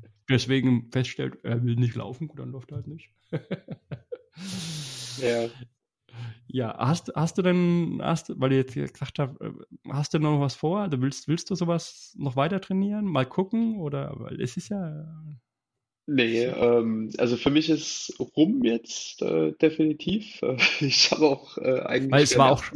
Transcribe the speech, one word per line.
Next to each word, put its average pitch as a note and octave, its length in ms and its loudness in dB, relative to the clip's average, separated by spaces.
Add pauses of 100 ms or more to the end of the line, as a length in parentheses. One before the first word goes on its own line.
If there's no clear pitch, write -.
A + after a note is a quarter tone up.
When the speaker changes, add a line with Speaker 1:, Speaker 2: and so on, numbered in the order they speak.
(300)
Speaker 1:
deswegen B2+ 600 2
feststellt, C3 520 -4
er A#2+ 200 -2
will A#2+ 120 0
nicht A#2+ 200 2
laufen, A#2 320 -8
gut, C#3 120 -16
dann B2+ 120 -10
läuft C3 200 -16
er D3 60 -12
halt A#2 100 -10
nicht. D#3 220 -16 (220)
<laughs> - 840 -10 (1000)
Speaker 2:
Ja. A#2 340 0 (1000)
Speaker 1:
Ja, A#2 300 -4
hast, D#3 380 0
hast E3 220 -2
du G3 40 2
denn, F3 600 2
hast, - 380 -2
weil C3 120 2
du C3+ 40 6
jetzt C3 180 2
gesagt - 460 -6
hast, C#3 220 -4
äh, - 100 -8 (380)
hast C#3+ 240 -4
du D#3+ 60 2
noch D3+ 200 2
was C#3 160 0
vor? F3 260 0
Also D3 200 -2
willst, C#3 260 -4
willst D#3+ 220 0
du F#3 60 -2
sowas - 640 -4
noch C#3 180 -4
weiter E3+ 260 0
trainieren? G3+ 440 -2
Mal C#3 200 0
gucken? A3 540 -2
Oder, C#3+ 380 -6
weil - 240 -8
es B2 160 -4
ist - 120 -8
ja D#3 360 -6 (1040)
Speaker 2:
Nee, A#2+ 360 2
Speaker 1:
so. B2+ 100 -2
Speaker 2:
ähm, A2+ 640 4
also A#2+ 180 2
für B2+ 140 0
mich D#3 200 4
ist - 500 -4
rum F3+ 440 2
jetzt, - 580 -2
äh, D#3 320 2
definitiv. D#3+ 880 0
<laughs> - 0 -
Äh, B2+ 160 -2 (220)
ich - 320 2
habe D#3 160 4
auch, - 300 -2
äh, C3 240 0
eigentlich C3 300 0
Speaker 1:
Weil C#3 120 8
es - 140 2
war C3+ 120 10
auch C#3 140 4
Speaker 2:
gemerkt, - 120 -10